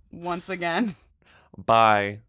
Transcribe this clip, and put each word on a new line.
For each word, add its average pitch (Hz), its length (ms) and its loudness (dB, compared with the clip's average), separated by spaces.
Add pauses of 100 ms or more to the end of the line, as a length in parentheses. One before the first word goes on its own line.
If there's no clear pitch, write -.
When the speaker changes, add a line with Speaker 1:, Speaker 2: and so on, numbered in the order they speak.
(100)
Speaker 1:
Once 175 380 -10
again. 180 480 -4 (600)
Speaker 2:
Bye. 104 720 2